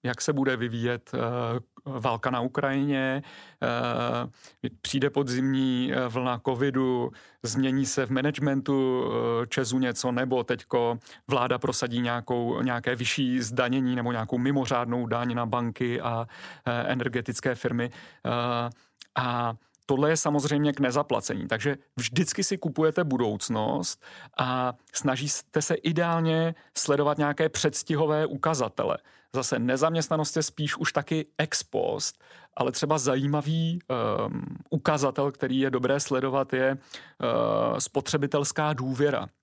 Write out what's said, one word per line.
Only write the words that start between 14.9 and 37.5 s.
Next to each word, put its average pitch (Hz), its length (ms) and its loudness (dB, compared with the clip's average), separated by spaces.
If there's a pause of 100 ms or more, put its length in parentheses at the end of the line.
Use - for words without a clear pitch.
daň 120 300 -2
na 120 100 0
banky 120 560 -2
a, 117 260 -2 (380)
eh, 120 220 0
energetické 123 680 -2
firmy. 120 340 -2 (360)
Eh, 120 440 -2 (460)
a 120 400 -2 (300)
tohle 143 240 4
je 160 80 4
samozřejmě 147 560 2
k - 60 -8
nezaplacení. 131 680 0
Takže 135 300 0 (180)
vždycky 127 480 0
si 190 140 0
kupujete 160 460 2
budoucnost 117 1000 0 (340)
a 127 360 0 (200)
snažíte 143 680 0
se - 140 0
ideálně 165 800 2 (220)
sledovat 147 400 2
nějaké 151 320 2
předstihové 151 760 0
ukazatele. - 720 0 (360)
Zase 131 260 0
nezaměstnanost 156 800 0
je 156 60 2
spíš - 340 -4
už - 160 0
taky 156 340 0 (100)
ex - 260 -2
post, - 600 -2 (320)
ale 127 160 0
třeba 156 260 2
zajímavý, 147 840 0
ehm, 110 600 -2 (280)
ukazatel, 139 640 2
který 131 280 -2
je 135 120 2
dobré 127 280 2
sledovat, 135 540 0
je, 131 240 2
eh, 113 1040 -2